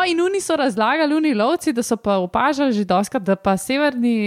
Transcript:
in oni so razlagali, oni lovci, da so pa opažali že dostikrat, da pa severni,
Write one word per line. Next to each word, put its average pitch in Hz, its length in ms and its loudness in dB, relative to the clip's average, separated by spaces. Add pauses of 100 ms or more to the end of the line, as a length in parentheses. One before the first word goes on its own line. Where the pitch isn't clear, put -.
in 339 180 0
oni 392 160 0
so 359 160 -2
razlagali, 269 580 0
oni 311 220 2
lovci, 254 400 0
da 233 80 -2
so 220 160 -2
pa 202 220 0
opažali 262 500 0
že 208 160 0
dostikrat, 196 380 0
da 196 100 2
pa 196 220 0
severni, 254 580 0 (120)